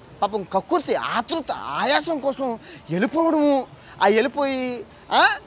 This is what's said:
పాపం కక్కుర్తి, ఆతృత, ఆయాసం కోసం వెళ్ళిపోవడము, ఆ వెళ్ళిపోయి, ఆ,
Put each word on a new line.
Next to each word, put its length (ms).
పాపం 200
కక్కుర్తి, 520
ఆతృత, 580
ఆయాసం 680
కోసం 400
వెళ్ళిపోవడము, 760
ఆ 40
వెళ్ళిపోయి, 800
ఆ, 140